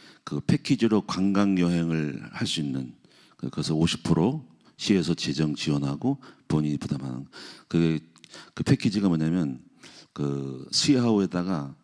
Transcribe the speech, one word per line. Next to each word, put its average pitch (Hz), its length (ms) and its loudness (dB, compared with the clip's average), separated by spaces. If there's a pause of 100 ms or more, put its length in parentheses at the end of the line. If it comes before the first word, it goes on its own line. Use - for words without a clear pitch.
(240)
그 73 180 -6
패키지로 110 680 2
관광 98 500 2
여행을 82 760 0
할 - 140 -4
수 - 140 -4
있는 65 340 -4 (440)
그, - 120 -6
그래서 78 240 -2
오십 80 300 2
프로 98 440 2 (300)
시에서 - 380 2
재정 76 400 -2
지원하고 71 680 -2 (260)
본인이 76 300 0
부담하는 67 480 -6 (420)
그, 82 320 2 (540)
그 - 100 -6
패키지가 190 440 2
뭐냐면 80 540 0 (520)
그 69 580 -6
시하우에다가 95 1120 2